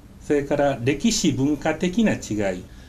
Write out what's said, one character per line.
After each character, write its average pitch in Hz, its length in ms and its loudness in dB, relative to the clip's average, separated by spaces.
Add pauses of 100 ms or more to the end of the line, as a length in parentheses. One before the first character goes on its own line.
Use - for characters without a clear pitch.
(220)
そ - 100 -2
れ 143 120 2
か 143 120 -2
ら 139 260 2
歴 151 300 2
史 - 200 2
文 139 260 0
化 156 160 0
的 185 300 0
な 165 80 4
違 101 460 -2
い、 90 60 -12 (240)